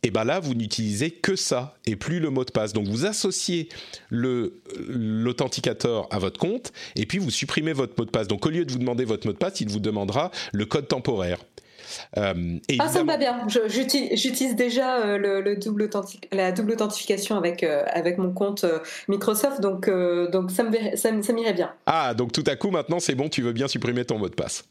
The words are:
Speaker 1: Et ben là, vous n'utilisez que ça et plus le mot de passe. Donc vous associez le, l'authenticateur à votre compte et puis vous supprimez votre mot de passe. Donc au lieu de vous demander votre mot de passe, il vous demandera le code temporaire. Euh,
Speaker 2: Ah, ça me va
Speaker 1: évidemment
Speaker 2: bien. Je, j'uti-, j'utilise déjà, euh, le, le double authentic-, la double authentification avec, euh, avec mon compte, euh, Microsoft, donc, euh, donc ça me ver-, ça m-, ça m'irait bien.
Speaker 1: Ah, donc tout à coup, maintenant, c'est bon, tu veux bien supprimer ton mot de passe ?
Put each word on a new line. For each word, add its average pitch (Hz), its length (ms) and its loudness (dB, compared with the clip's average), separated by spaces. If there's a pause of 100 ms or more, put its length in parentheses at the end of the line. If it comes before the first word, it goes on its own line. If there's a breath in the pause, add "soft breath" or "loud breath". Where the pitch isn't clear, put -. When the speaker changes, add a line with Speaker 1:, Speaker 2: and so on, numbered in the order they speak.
Speaker 1:
Et 117 60 4
ben 110 140 2
là, 143 160 2
vous 143 160 -2
n'utilisez 110 560 -2
que 190 240 0
ça 131 500 -2
et 110 100 0
plus 160 240 -4
le 156 120 -2
mot 131 120 0
de 123 60 -6
passe. 107 240 0
Donc 104 140 0
vous 113 180 0
associez 185 640 -2 (400 loud breath)
le, 120 500 0 (280)
l'authenticateur 120 1200 0
à 101 60 -2
votre 92 220 -2
compte 220 320 -2 (240 loud breath)
et 110 100 0
puis 180 140 -2
vous 180 100 0
supprimez 151 440 -2
votre 135 260 -2
mot 113 60 0
de 95 40 -12
passe. 110 180 0
Donc 101 200 -2
au - 20 4
lieu 170 160 0
de 139 60 -6
vous 127 80 -2
demander 123 260 0
votre 110 220 -2
mot 104 60 0
de - 40 -6
passe, - 240 -2
il 104 80 -2
vous 104 100 -2
demandera 107 520 0 (220 loud breath)
le 104 120 0
code 139 220 -2
temporaire. 98 500 0 (800 loud breath)
Euh, 87 400 0 (220)
Speaker 2:
Ah, 320 100 4
ça 349 140 2
me 302 60 2
va 320 40 2
Speaker 1:
évidemment 247 320 0
Speaker 2:
bien. - 20 0
Je, 220 220 4
j'uti-, 254 480 0
j'utilise 254 380 0
déjà, 247 480 2
euh, 202 160 2
le, 196 200 2
le 202 180 0
double 208 260 0
authentic-, 202 480 -4
la 190 200 2
double 208 200 0
authentification 214 640 0
avec, 175 260 0
euh, 151 220 2 (100)
avec 175 240 2
mon 185 140 0
compte, 202 320 0
euh, 165 160 2 (280 loud breath)
Microsoft, 214 540 2
donc, 190 260 0
euh, 175 440 2
donc 185 180 2
ça 185 140 0
me 226 80 0
ver-, 220 260 0
ça 226 120 2
m-, 214 120 0
ça 202 100 -2
m'irait 226 220 2
bien. 175 180 0 (140)
Speaker 1:
Ah, 143 300 2
donc 120 160 0
tout 156 160 0
à 143 80 2
coup, 196 160 -2
maintenant, 165 280 0
c'est 156 140 0
bon, 139 160 0
tu - 140 -2
veux 120 100 2
bien 127 140 0
supprimer 120 360 0
ton 117 140 0
mot 98 120 0
de - 60 -10
passe ? - 340 -4